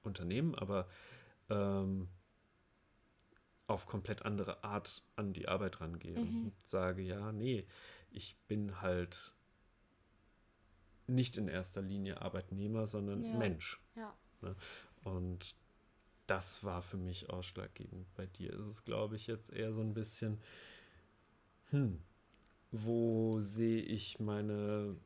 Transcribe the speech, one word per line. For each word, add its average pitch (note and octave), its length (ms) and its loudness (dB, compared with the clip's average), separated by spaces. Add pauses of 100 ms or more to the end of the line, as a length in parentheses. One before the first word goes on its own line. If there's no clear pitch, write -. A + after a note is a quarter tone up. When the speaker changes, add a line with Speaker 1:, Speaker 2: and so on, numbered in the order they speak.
Speaker 1:
Unternehmen, G#2+ 540 2
aber, G2 320 0 (640)
ähm, G2 580 4 (1600)
auf G2+ 180 2
komplett G2+ 400 -2
andere G2+ 380 0
Art G#2 400 -2 (120)
an G#2 180 0
die F2 140 -2
Arbeit F#2+ 320 0
rangehe E2+ 400 -4
Speaker 2:
Mhm. A3+ 260 0
Speaker 1:
und - 80 -4 (120)
sage, F#2 380 2
ja, G2+ 280 -2
nee, A2 360 0 (420)
ich - 260 -10 (120)
bin G2+ 340 0
halt F2+ 540 0 (1700)
nicht B2+ 320 4
in G#2 100 2
erster F#2 360 0
Linie G2 380 -2
Arbeitnehmer, G2+ 680 0
sondern G2+ 360 0
Speaker 2:
Ja. A2+ 140 -2
Speaker 1:
Mensch. F#2 420 0 (160)
Speaker 2:
Ja. A3+ 200 -10 (260)
Speaker 1:
Ne? F#2+ 140 -4 (480)
Und F2+ 520 -2 (720)
das - 380 2
war F2+ 180 0
für G2 160 -6
mich F2+ 320 -2
ausschlaggebend. F#2 840 -6
Bei F#2+ 100 -6
dir - 280 -6
ist G#2+ 140 -6
es, G#2 180 -8
glaub G#2+ 280 0
ich, G#2+ 140 -6
jetzt A2 240 -4
eher A2 200 -2
so A2 100 0
ein A2 120 2
bisschen, A2 460 0 (1300)
hm, A2 320 4 (680)
wo A2+ 680 4
sehe A2 440 4
ich - 360 -2
meine G#2 760 2 (100)